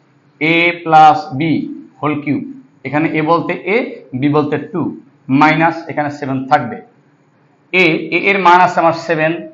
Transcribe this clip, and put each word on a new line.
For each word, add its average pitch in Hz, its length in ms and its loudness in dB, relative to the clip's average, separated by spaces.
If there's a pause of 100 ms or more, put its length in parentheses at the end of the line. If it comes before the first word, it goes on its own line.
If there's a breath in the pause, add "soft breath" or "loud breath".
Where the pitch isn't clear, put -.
(420)
a 160 140 2 (280)
plus 156 360 6 (200)
b - 20 -4 (580)
whole 147 240 -2
cube, 127 220 -4 (420)
এখানে 151 200 -2 (120)
a - 20 0 (100)
বলতে 170 220 0 (220)
a, - 20 2 (420)
b - 20 -8 (160)
বলতে 147 180 0 (160)
টু, 170 100 -4 (600)
মাইনাস 160 340 2 (160)
এখানে 147 180 -4 (100)
সেভেন 131 180 -6 (120)
থাকবে, 127 280 0 (1040)
a, 175 40 4 (300)
a - 20 0 (120)
এর 196 80 2 (100)
মান 175 180 6
আছে 180 180 -2
আমার 165 140 2 (100)
সেভেন, 160 240 0 (220)